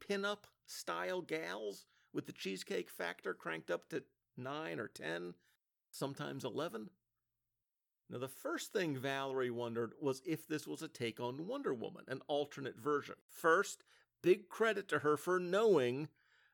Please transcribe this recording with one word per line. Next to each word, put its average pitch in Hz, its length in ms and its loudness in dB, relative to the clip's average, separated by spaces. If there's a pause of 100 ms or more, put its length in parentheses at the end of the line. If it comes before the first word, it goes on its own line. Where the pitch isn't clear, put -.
pin-up 202 400 0 (200)
style 180 540 -2
gals 180 680 -4 (260)
with - 140 -2
the - 60 -10
Cheesecake 190 580 -4
Factor 180 440 -4
cranked 160 360 -6
up 175 180 -2
to 143 140 -4 (340)
nine 151 420 -6
or 113 100 -4
ten, 175 460 -6 (560)
sometimes 143 540 -6
eleven. 175 460 -4 (1200)
Now, 123 80 -6
the 131 100 -4
first - 460 -6
thing 160 240 2
Valerie 135 520 0
wondered 117 480 -2
was 135 280 0
if 156 200 -2
this 147 200 -4
was 151 160 -6
a 160 60 -6
take 117 300 -6
on 127 280 -4
Wonder 262 260 -2
Woman, 110 360 -6
an - 200 -4
alternate 143 500 -2
version. 139 360 0 (160)
First, - 540 4 (380)
big 196 280 6
credit 214 380 2
to 151 100 4
her 147 180 4
for 180 240 2
knowing 170 680 6 (460)